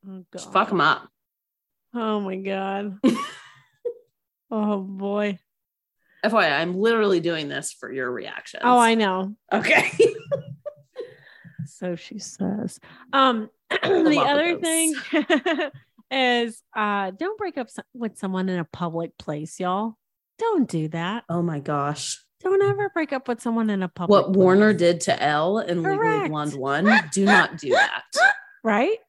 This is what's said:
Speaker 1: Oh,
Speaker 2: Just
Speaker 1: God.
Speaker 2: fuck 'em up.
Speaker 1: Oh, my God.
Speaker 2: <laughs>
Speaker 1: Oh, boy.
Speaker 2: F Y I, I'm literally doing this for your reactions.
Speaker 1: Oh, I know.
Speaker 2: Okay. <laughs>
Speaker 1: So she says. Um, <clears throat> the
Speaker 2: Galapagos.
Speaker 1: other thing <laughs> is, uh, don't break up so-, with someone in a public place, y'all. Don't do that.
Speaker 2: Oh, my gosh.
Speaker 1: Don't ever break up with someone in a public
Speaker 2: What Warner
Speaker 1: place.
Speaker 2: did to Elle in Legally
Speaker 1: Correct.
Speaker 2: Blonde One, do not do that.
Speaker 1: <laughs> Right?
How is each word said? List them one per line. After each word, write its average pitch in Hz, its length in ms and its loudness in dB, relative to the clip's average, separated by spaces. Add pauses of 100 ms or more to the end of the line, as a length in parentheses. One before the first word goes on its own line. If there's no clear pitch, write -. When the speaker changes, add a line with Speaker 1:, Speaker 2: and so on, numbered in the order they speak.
Speaker 1:
Oh, 190 280 -16
Speaker 2:
Just 175 140 -16
Speaker 1:
God. - 60 -20
Speaker 2:
fuck 202 200 2
'em 170 80 2
up. 147 260 2 (840)
Speaker 1:
Oh, 220 260 -2
my 190 160 -6
God. 196 680 -6
Speaker 2:
<laughs> 262 40 4 (1500)
Speaker 1:
Oh, 208 280 -2
boy. 196 580 -4 (840)
Speaker 2:
F 220 80 0
Y 202 120 4
I, 143 160 0
I'm 175 160 -2
literally 208 440 2
doing 160 260 -4
this 139 240 -8
for - 180 -16
your 127 220 -6
reactions. - 540 -10
Speaker 1:
Oh, 247 120 6
I 226 180 6
know. 196 400 0 (180)
Speaker 2:
Okay. 226 440 2
<laughs> - 180 6 (1500)
Speaker 1:
So 180 300 -8
she 208 240 -14
says. - 600 -6 (340)
Um, 247 360 2 (100)
<clears throat> - 100 -20
the - 100 -2
Speaker 2:
Galapagos. 320 480 4
Speaker 1:
other 311 320 2
thing 320 340 0 (1200)
<laughs> - 0 -
is, 240 500 0 (140)
uh, 202 360 -2
don't 359 260 -6
break 381 200 -6
up 240 120 -8
so-, - 140 -14 (100)
with 233 240 -8
someone 190 320 -4
in 180 100 -2
a 160 60 -4
public 165 520 -6
place, 151 420 -10
y'all. 196 360 -2 (440)
Don't 415 280 0
do 156 220 -4
that. 175 400 -6
Speaker 2:
Oh, 170 120 -2
my 165 180 -2
gosh. 143 600 -4 (220)
Speaker 1:
Don't 392 180 2
ever 403 280 0
break 320 240 -4
up 262 140 -6
with 240 140 -4
someone 226 280 0
in 196 140 -2
a 180 40 -4
public 185 400 2
Speaker 2:
What 185 80 0
Warner 196 380 6
Speaker 1:
place. 165 60 -2
Speaker 2:
did 170 220 4
to - 220 0
Elle 156 360 2
in 175 240 -2
Legally 392 140 0
Speaker 1:
Correct. 440 320 0
Speaker 2:
Blonde 151 260 -4
One, 156 560 2
do 196 140 2
not - 320 4
do - 140 -8
that. - 320 2 (120)
Speaker 1:
<laughs> 740 200 4 (280)
Right? 247 340 2 (100)